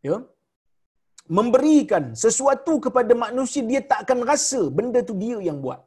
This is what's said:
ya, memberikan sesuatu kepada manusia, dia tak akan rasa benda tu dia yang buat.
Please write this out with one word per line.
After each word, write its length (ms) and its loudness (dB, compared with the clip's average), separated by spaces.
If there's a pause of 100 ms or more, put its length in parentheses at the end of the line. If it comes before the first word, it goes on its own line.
ya, 100 -2 (1200)
memberikan 640 4 (200)
sesuatu 500 2 (120)
kepada 280 2 (120)
manusia, 460 -4
dia 100 0 (100)
tak 120 0
akan 160 0 (120)
rasa 300 -2 (180)
benda 200 0 (100)
tu 140 -8
dia 140 -6 (100)
yang 160 -6
buat. 240 -8